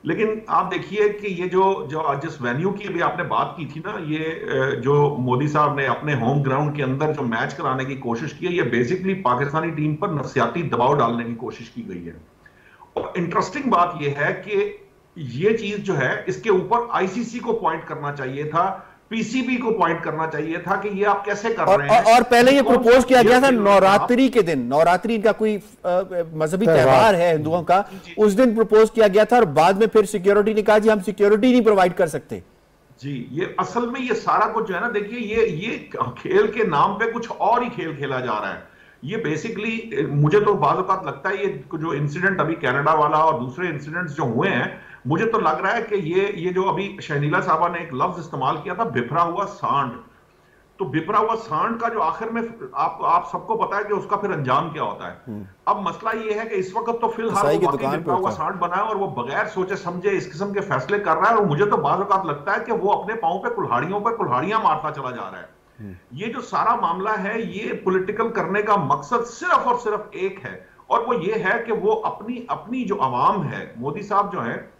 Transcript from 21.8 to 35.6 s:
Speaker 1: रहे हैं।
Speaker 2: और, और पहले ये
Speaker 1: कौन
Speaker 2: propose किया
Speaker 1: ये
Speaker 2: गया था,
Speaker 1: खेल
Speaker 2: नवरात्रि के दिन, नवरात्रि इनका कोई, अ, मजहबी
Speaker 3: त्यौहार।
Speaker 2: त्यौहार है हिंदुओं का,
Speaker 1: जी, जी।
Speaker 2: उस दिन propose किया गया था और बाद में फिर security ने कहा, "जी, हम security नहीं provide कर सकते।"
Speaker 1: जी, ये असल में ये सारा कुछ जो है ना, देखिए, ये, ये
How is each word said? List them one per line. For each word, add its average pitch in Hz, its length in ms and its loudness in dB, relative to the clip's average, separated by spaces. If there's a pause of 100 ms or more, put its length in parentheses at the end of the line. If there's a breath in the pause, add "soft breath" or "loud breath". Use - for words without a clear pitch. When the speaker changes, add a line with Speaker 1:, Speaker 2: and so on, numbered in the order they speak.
Speaker 1:
रहे 196 60 -4
हैं। 220 160 6
Speaker 2:
और, 226 80 8
और 240 100 8
पहले 240 300 6
ये 277 100 6
Speaker 1:
कौन 247 140 6
Speaker 2:
propose 247 280 8
किया 254 160 8
Speaker 1:
ये 214 80 8
Speaker 2:
गया 247 120 8
था, 277 100 6
Speaker 1:
खेल 240 80 4
Speaker 2:
नवरात्रि 202 680 6
के 220 140 4
दिन, 143 240 0
नवरात्रि 175 480 4
इनका 208 180 4
कोई, 214 240 0
अ, 190 40 -4 (760)
मजहबी 156 320 0
Speaker 3:
त्यौहार। 160 180 6
Speaker 2:
त्यौहार 131 300 8
है 170 180 4
हिंदुओं 156 300 0
का, 175 180 4
Speaker 1:
जी, 196 160 -8
जी। - 260 -2
Speaker 2:
उस 208 100 6
दिन 226 220 4
propose 220 360 6
किया 220 180 4
गया 202 160 6
था 240 120 4
और 240 80 8
बाद 160 320 4
में 220 100 4
फिर 214 180 4
security 208 500 2
ने 214 80 2
कहा, 214 160 6
"जी, 214 100 4
हम 214 120 4
security 208 520 4
नहीं 247 100 6
provide 190 320 4
कर 180 120 2
सकते।" 123 360 -8 (580)
Speaker 1:
जी, 135 320 -8
ये 170 280 -6
असल 233 300 -2
में 262 100 -8
ये 247 140 -2
सारा 160 320 2
कुछ 226 220 -2
जो 185 60 -4
है 175 60 -4
ना, 233 80 -2
देखिए, 214 300 -4
ये, 220 280 0
ये 196 440 -6 (280)